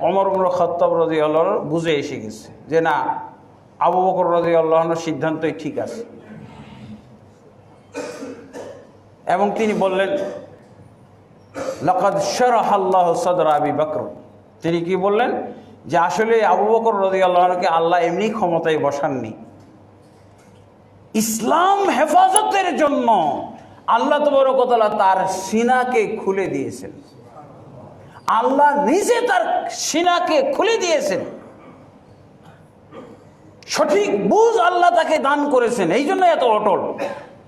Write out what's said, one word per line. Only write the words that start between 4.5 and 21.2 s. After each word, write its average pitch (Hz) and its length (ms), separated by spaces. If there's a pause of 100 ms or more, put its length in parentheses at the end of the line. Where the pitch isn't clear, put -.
আনহুর 165 160
সিদ্ধান্তই 156 560
ঠিক 139 260
আছে। 110 260 (3250)
এবং 196 300
তিনি 214 180
বললেন, 185 340 (1700)
"লাকাদ 185 360
শারাহা 233 560
আল্লাহু 185 400
সাদরা 165 380
আবি 147 200
বকর।" 135 320 (580)
তিনি 170 180
কি 175 160
বললেন? 202 460 (440)
যে 147 120
আসলে 220 460
আবু 185 200
বকর 220 380
রাদিয়াল্লাহু 190 420
আনহুকে 180 220
আল্লাহ 170 340
এমনি 170 280
ক্ষমতায় 165 500
বসাননি, 139 540 (1800)
ইসলাম 294 760